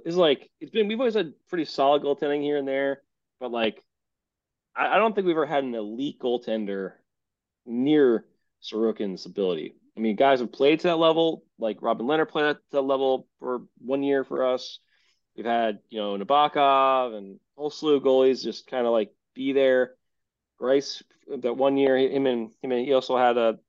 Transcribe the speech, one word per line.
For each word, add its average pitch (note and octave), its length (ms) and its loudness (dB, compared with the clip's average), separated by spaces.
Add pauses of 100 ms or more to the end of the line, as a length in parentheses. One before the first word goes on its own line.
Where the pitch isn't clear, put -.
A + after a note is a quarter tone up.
Is E3+ 100 -4
like, D#3 320 2 (120)
it's C#3+ 100 -16
been, G#3+ 160 0
we've A3 140 -4
always A#3 140 0
had F3 180 -2 (160)
pretty E3+ 160 -4
solid C#3+ 400 2
goaltending C#3+ 360 -2
here D3 160 -2
and C#3 120 -4
there, C#3 340 -2 (380)
but, B2 100 -8
like, A2+ 320 -2 (920)
I, C3+ 180 0
I F#3 40 4
don't G#3+ 180 2
think G3 100 -2
we've E3+ 80 0
ever D#3 120 0
had C#3+ 180 -2
an B2 100 -6
elite A2+ 460 -8
goaltender A2 720 -4 (760)
near B2 580 2 (380)
Sorokin's G#2+ 640 -4
ability. F#2 480 -4 (220)
I G#2+ 40 -8
mean, A2 140 0
guys C3+ 240 4
have A2+ 140 -6
played D3+ 280 2
to F3+ 80 -4
that E3 100 0
level, E3 440 2 (160)
like A2 240 -6
Robin A2+ 240 -2
Lehner D3+ 220 0
played D3+ 160 -2
at D3 140 -2 (120)
that C#3+ 120 -2
level C3+ 440 0 (140)
for B2 220 -8 (160)
one C#3 260 -4
year C#3 180 0
for C3 240 -4
us. B2+ 320 -4 (580)
We've G#2+ 80 -12
had, A2+ 360 -2 (100)
you A2+ 80 -10
know, G2+ 180 -4
Nabokov C3+ 1000 2
and G2 240 -16 (160)
a C#3 40 -16
whole D3 100 -6
slew D3+ 260 0
of C3+ 80 0
goalies C3 400 4
just - 240 -10
kinda, B2 200 -2
like, A2+ 220 0 (240)
be C3+ 180 -6
there. C3 440 2 (640)
Greiss, C#3 420 0 (380)
that B2 160 -4
one C#3 200 2
year, C3+ 220 4
him C#3 280 2
and, A#2 260 -2 (100)
him C3 80 -6
and B2 160 -2
he C#3+ 60 0
also C3 240 0
had B2 200 4
a A2+ 220 2 (100)